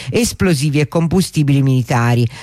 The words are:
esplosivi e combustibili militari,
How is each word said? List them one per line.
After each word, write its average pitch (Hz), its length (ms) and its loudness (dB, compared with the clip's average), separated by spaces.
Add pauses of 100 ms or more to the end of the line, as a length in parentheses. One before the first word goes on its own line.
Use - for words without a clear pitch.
esplosivi 156 720 0
e 147 80 0
combustibili 156 760 0
militari, 120 640 2 (180)